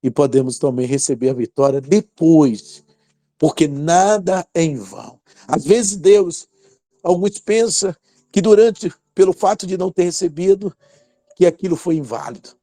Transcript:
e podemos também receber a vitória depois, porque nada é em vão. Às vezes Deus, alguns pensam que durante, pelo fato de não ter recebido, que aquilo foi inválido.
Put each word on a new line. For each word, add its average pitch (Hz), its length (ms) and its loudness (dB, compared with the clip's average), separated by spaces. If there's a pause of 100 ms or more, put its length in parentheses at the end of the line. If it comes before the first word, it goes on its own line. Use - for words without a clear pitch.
e 131 80 -2
podemos 127 480 0
também 127 300 -4
receber 131 420 -2
a 131 40 -2
vitória 139 460 -2
depois, 156 1040 0 (540)
porque - 300 0
nada 180 880 0
é 170 100 0
em 147 140 -2
vão. 95 420 -18 (280)
Às 139 160 -4
vezes 202 320 2
Deus, 185 520 2 (560)
alguns 180 340 -2
pensam 208 580 -2 (360)
que 202 100 2
durante, 214 500 4 (220)
pelo 185 180 2
fato 196 360 -2
de 185 100 -6
não 180 140 -4
ter 175 140 0
recebido, 180 680 -2 (600)
que 175 100 2
aquilo 170 300 0
foi 160 220 -4
inválido. 117 520 -10 (140)